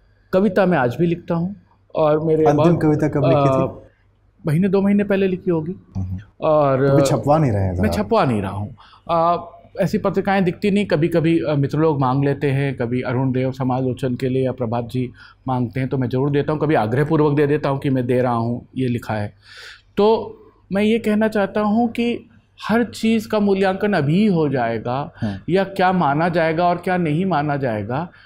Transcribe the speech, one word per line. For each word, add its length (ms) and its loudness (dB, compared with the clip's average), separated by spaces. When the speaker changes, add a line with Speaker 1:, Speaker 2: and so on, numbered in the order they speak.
Speaker 1:
कविता 320 2
मैं 120 2
आज 180 0
भी 120 0
लिखता 280 -4
हूँ, 200 -4
और 300 2
मेरे 200 2
Speaker 2:
अंतिम 120 4
Speaker 1:
बहुत, 240 4
Speaker 2:
कविता 260 2
कब 180 0
लिखी 240 4
थी? 140 2
Speaker 1:
आ, 40 -2
महीने, 220 2
दो 120 2
महीने 220 4
पहले 240 0
लिखी 240 -2
होगी। 240 -2
Speaker 2:
हम्म। 220 -6
Speaker 1:
और 420 4
Speaker 2:
अभी 200 6
छपवा 340 2
नहीं 140 2
रहे 120 0
हैं 180 -2
Speaker 1:
मैं 100 2
Speaker 2:
ज़रा। 120 -2
Speaker 1:
छपवा 220 2
नहीं 160 0
रहा 100 -6
हूँ। 240 -10
आ, 260 2
ऐसी 160 0
पत्रिकाएं 460 0
दिखती 280 -2
नहीं, 140 2
कभी-कभी, 580 2
आ, 120 -2
मित्र 220 -2
लोग 220 2
मांग 260 0
लेते 260 0
हैं, 240 -2
कभी 260 -4
अरुण 300 -2
देव 200 -2
समालोचन 640 -2
के 140 -4
लिए 160 0
या 60 -2
प्रभात 380 -4
जी 220 -4
मांगते 320 -4
हैं, 100 -4
तो 80 -4
मैं 120 -2
ज़रूर 200 0
देता 220 0
हूँ, 100 -2
कभी 140 2
आग्रहपूर्वक 600 2
दे 120 2
देता 220 0
हूँ 100 -2
कि 100 -2
मैं 160 0
दे 160 0
रहा 120 0
हूँ, 340 -4
ये 100 -2
लिखा 260 -4
है। 200 -6
तो 400 0
मैं 100 0
ये 160 2
कहना 280 0
चाहता 340 -2
हूँ 280 0
कि 400 -4
हर 160 2
चीज़ 440 -2
का 120 0
मूल्यांकन 540 0
अभी 340 2
हो 220 2
जाएगा, 640 -4
Speaker 2:
हाँ। 340 -6
Speaker 1:
या 140 2
क्या 280 0
माना 380 2
जाएगा 360 0
और 100 2
क्या 220 -2
नहीं 280 -2
माना 320 -2
जाएगा, 520 -4